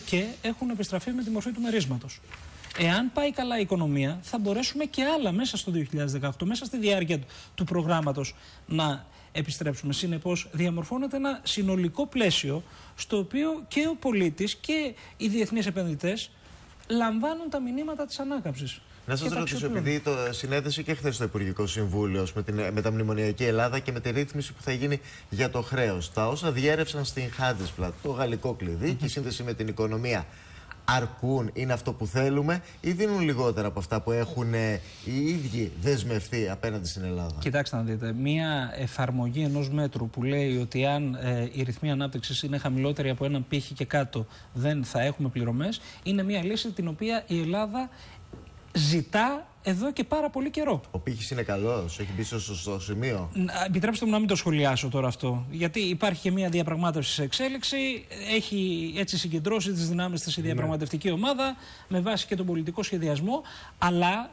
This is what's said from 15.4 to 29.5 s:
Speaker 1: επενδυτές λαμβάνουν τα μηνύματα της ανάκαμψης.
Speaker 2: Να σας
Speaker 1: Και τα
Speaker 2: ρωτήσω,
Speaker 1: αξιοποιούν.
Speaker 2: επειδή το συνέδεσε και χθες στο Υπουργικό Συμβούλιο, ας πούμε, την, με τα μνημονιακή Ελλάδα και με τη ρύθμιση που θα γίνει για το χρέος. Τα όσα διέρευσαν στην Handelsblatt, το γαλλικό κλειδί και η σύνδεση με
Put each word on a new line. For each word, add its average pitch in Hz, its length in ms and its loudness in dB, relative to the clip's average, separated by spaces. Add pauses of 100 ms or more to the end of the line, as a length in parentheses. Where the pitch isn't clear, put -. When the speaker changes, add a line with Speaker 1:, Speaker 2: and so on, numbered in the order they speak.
Speaker 1:
επενδυτές 180 680 -2 (560)
λαμβάνουν 233 640 2
τα 285 100 -2
μηνύματα 285 460 -2
της - 140 -8
ανάκαμψης. 170 640 -4 (260)
Speaker 2:
Να 131 80 0
σας 139 120 -2
Speaker 1:
Και - 60 0
τα - 60 0
Speaker 2:
ρωτήσω, - 160 0
Speaker 1:
αξιοποιούν. 196 300 0
Speaker 2:
επειδή 147 140 2
το 127 340 0
συνέδεσε 143 480 -2
και 160 120 -2
χθες 135 220 0
στο 123 80 0
Υπουργικό 101 440 0
Συμβούλιο, 98 540 2
ας 92 100 0
πούμε, 107 120 -4
την, 104 120 -2 (180)
με 107 80 2
τα 110 100 2
μνημονιακή 107 520 0
Ελλάδα 120 360 2
και 131 120 -4
με 117 80 -4
τη 120 120 -2
ρύθμιση 143 420 -2
που - 80 -16
θα 139 100 -2
γίνει 139 280 0 (300)
για 123 200 2
το 123 120 0
χρέος. 104 520 0
Τα 110 140 2
όσα 151 240 0
διέρευσαν 147 540 2
στην 131 180 -4 (160)
Handelsblatt, 92 520 0 (120)
το 143 80 0
γαλλικό 123 420 0
κλειδί 90 400 -2
και 127 120 -2
η - 20 -2
σύνδεση 127 360 -4
με 120 100 -4